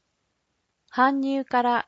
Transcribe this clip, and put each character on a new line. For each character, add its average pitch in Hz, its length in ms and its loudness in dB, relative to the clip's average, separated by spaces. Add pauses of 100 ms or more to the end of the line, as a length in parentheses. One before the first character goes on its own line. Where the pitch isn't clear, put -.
(920)
搬 269 280 2
入 269 240 -2
か 247 180 0
ら 240 260 -2